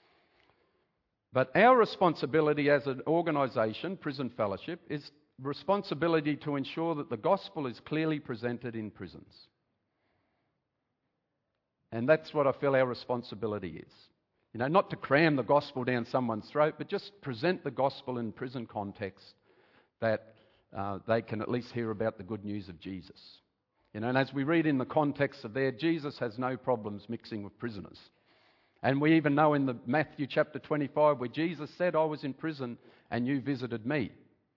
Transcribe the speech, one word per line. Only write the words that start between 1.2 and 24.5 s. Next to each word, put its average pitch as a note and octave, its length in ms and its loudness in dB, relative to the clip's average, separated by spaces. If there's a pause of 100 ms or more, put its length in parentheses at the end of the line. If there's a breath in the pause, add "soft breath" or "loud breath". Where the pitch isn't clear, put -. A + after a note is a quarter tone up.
But B2+ 220 2
our A#3+ 220 8
responsibility D3+ 920 2
as C#3+ 180 4
an C3 200 -4
organisation, D3 880 0
Prison C3+ 400 -6
Fellowship, G#2+ 540 -4
is D3 220 -8 (300)
responsibility D#3 960 0
to C#3+ 200 -4
ensure C#3 380 -2
that C#3+ 140 -6
the A#2+ 80 -4
gospel D#3 500 -2
is A#2 120 -10
clearly D#3 400 -2
presented A#2+ 560 -6
in G#2+ 160 -6
prisons. - 560 -18 (2500)
And A#2 140 -2
that's D3+ 260 4
what C#3+ 140 2
I B2+ 40 2
feel C#3 240 0
our C3 100 6
responsibility G#2+ 1000 -6
is. - 80 -20 (600)
You A2+ 60 -8
know, B2 80 0
not F#3 220 4
to D#3 80 -8
cram D3+ 380 4
the B2+ 80 2
gospel C3+ 400 2
down A#2+ 220 0
someone's A#2 440 -2
throat, D3+ 280 2
but D3 120 -8
just - 320 -8
present D3 420 -2
the D3 80 -4
gospel B2+ 460 -2
in A#2 160 -4
prison B2+ 320 -8
context G2+ 680 -10 (680 soft breath)
that, A2 340 0 (400 soft breath)
uh, G2 320 -4
they A2+ 140 4
can A2 200 -6
at - 80 -6
least B2 220 -4
hear A#2 200 -4
about A2 260 -2
the G2 60 -14
good G2+ 200 -8
news G2+ 240 -8
of E2 120 -16
Jesus. - 600 -14 (540)
You G#2+ 80 -6
know, A#2+ 80 0
and B2+ 80 2
as C3+ 160 0
we C#3 100 -2
read D#3+ 220 4